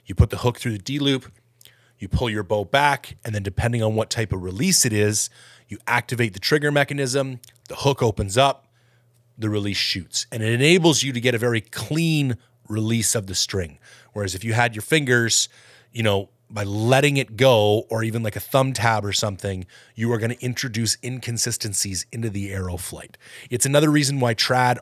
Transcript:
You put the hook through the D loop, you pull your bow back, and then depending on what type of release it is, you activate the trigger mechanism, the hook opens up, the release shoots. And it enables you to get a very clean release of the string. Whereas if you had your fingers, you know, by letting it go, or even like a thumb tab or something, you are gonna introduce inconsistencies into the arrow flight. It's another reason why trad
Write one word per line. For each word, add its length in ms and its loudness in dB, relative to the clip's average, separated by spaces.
You 80 -10
put 160 4
the 80 -6
hook 200 -2
through 140 -6
the 60 -6
D 200 -8
loop, 340 -2
you 100 -10
pull 220 -2
your 140 -4
bow 200 0
back, 600 0
and 100 -6
then 80 -4
depending 400 -2
on 120 2
what 140 0
type 240 -2
of 100 -4
release 420 0
it 80 0
is, 380 2
you 180 -14
activate 460 0
the 60 -14
trigger 320 0
mechanism, 720 0
the 80 -12
hook 260 0
opens 360 0
up, 300 2
the 140 -2
release 260 -2
shoots. 540 -4
And 120 -6
it 100 0
enables 500 4
you 100 -4
to 80 -4
get 140 2
a 40 0
very 220 0
clean 760 -2
release 460 0
of 120 -4
the 80 -8
string. 440 -4
Whereas 220 -6
if 100 -10
you 80 -2
had 220 2
your 80 -10
fingers, 640 2
you 100 -4
know, 260 0
by 140 -8
letting 540 2
it 200 -4
go, 540 4
or 140 -2
even 180 -4
like 140 -6
a 40 -10
thumb 320 0
tab 320 0
or 80 -4
something, 540 -4
you 160 -2
are 60 0
gonna 220 -4
introduce 640 -4
inconsistencies 1120 -6
into 180 -4
the 220 -6
arrow 240 -6
flight. 420 -14
It's 160 -2
another 240 6
reason 300 2
why 140 2
trad 480 2